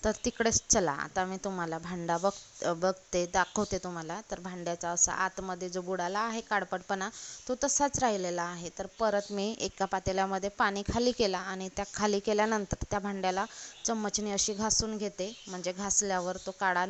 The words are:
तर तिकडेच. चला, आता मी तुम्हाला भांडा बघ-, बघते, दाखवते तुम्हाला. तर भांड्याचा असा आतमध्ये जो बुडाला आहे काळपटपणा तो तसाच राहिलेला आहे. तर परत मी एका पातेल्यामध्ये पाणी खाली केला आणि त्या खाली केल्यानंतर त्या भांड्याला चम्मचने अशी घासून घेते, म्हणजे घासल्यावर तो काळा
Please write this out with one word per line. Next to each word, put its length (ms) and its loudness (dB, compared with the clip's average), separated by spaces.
तर 60 4
तिकडेच. 440 2
चला, 220 6
आता 340 -2
मी 180 -4
तुम्हाला 340 -2
भांडा 400 -2
बघ-, 560 0
बघते, 600 0
दाखवते 440 0
तुम्हाला. 420 -6
तर 80 -6
भांड्याचा 500 -4
असा 240 6
आतमध्ये 560 -2
जो 120 -4
बुडाला 380 -2
आहे 220 -2
काळपटपणा 680 -2
तो 160 0
तसाच 360 2
राहिलेला 440 2
आहे. 260 -6
तर 60 -4
परत 320 2
मी 280 0
एका 260 0
पातेल्यामध्ये 640 0
पाणी 340 2
खाली 180 4
केला 260 2
आणि 380 -4
त्या 180 -2
खाली 260 2
केल्यानंतर 720 2
त्या 80 0
भांड्याला 460 0
चम्मचने 460 0
अशी 220 0
घासून 440 2
घेते, 340 -4
म्हणजे 240 -4
घासल्यावर 760 0
तो 140 -4
काळा 300 4